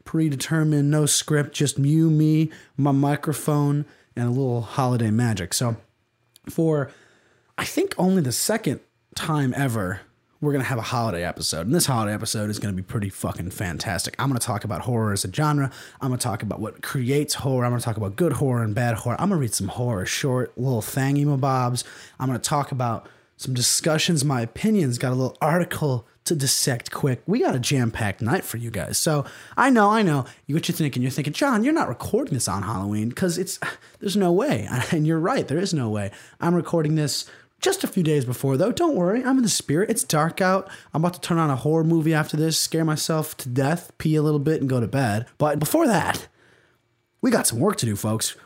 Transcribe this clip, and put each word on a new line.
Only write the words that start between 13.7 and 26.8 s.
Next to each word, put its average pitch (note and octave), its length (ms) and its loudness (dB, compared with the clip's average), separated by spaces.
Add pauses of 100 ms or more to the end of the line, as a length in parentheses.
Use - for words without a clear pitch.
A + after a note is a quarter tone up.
I'm C3+ 120 -2
gonna B2+ 100 0
talk G#2+ 240 -4
about G#2 200 -6
horror A2 280 0
as G2 140 -2
a F#2+ 80 -8
genre. D3 360 0 (300)
I'm C#3 80 -4
gonna B2+ 120 -2
talk G#2 220 -4
about G#2 200 -6
what G#2+ 220 -10
creates C#3+ 500 -2
horror. C3 320 0
I'm A#2+ 60 0
gonna A#2+ 100 0
talk A2 160 -4
about G2 180 -4
good E3+ 160 2
horror B2 320 0
and G#2+ 100 -2
bad A#2+ 220 0
horror. A#2 240 -2
I'm F3 80 0
gonna F#3 140 2
read A#2+ 120 -2
some F#2+ 140 -2
horror A2 380 -2
short, B2+ 520 -2
little B2 240 0
thangy C#3 440 0
mabobs. C3 580 2 (340)
I'm C3 100 -2
gonna B2 120 -2
talk D3 320 -2
about B2 380 -4 (280)
some - 160 -6
discussions, D#3 720 2
my C#3 160 2
opinions. C#3 580 0
Got B2+ 140 0
a B2+ 40 0
little C3 260 -2
article D3+ 640 0 (160)
to E3+ 140 0
dissect C3 520 0